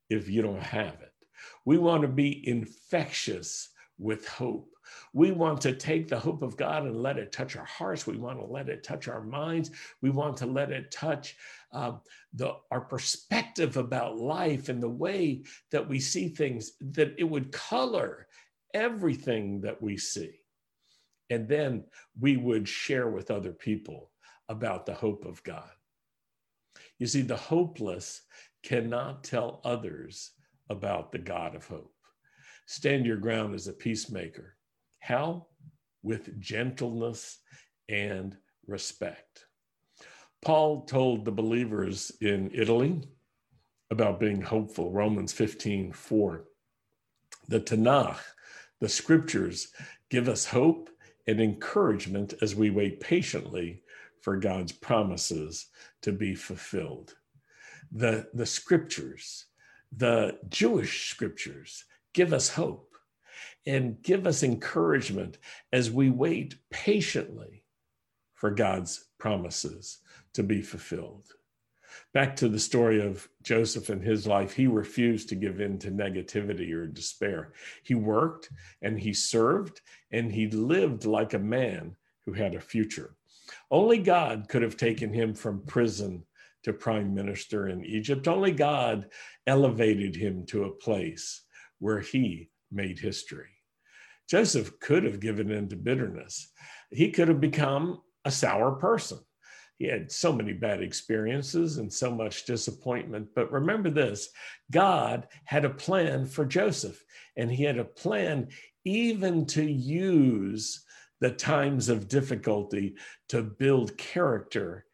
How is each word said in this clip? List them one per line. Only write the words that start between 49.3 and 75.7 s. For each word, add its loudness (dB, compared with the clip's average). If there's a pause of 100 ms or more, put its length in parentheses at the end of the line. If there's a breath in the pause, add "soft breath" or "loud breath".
give 2
us 0
hope 4 (360 soft breath)
and 4
encouragement 0
as 0
we 4
wait 0
patiently -2 (380 loud breath)
for 0
God's -2
promises -2 (360 loud breath)
to -2
be -4
fulfilled. -10 (760 loud breath)
The, 0
the -2
scriptures, -2 (500 soft breath)
the 4 (100)
Jewish 0
scriptures, -8 (280 soft breath)
give 4
us 4
hope -4 (720 loud breath)
and 0
give 2
us 2
encouragement 2 (340 loud breath)
as 4
we 6
wait 0 (140)
patiently -2 (720)
for 0
God's 0 (100)
promises -4 (340 soft breath)
to 0
be 2
fulfilled. -10 (840 loud breath)
Back 2
to 4
the 0
story 4
of -6 (140)
Joseph 0
and -2
his 2
life, 2
he 4
refused 2
to -4
give -2
in -2